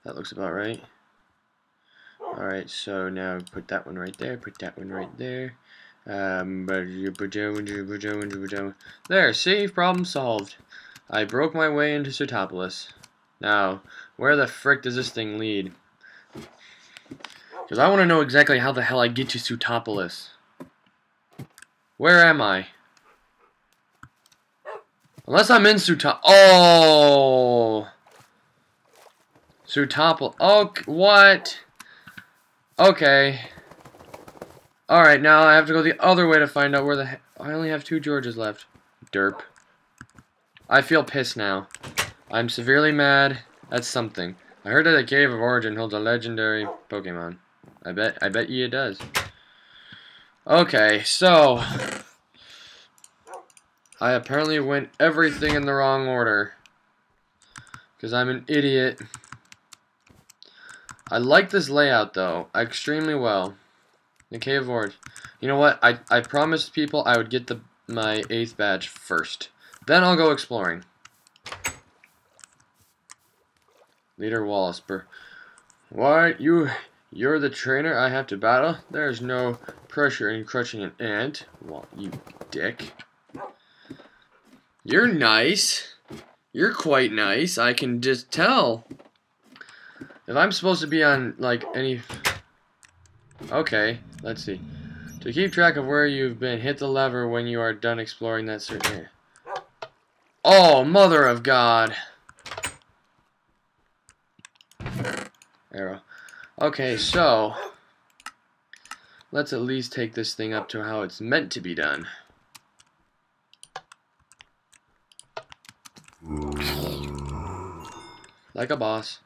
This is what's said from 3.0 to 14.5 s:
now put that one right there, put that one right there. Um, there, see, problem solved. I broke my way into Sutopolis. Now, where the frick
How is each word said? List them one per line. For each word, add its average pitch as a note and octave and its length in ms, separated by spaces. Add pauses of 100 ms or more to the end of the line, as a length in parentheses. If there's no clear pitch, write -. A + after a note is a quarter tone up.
now F#2 280 (140)
put F#2 160
that F#2+ 160
one F2+ 140
right F2+ 180
there, B2 220
put - 220
that F2+ 180
one F#2+ 100
right F#2 300
there. B2+ 380 (500)
Um, F#2+ 580 (2500)
there, E3+ 260
see, G3+ 340
problem F3+ 380
solved. A#2 500 (540)
I G#2+ 140
broke D3 300
my D#3+ 140
way D3 260
into C#3+ 140
Sutopolis. G2 800 (520)
Now, G2+ 420 (340)
where C#3+ 200
the C3+ 100
frick C#3 360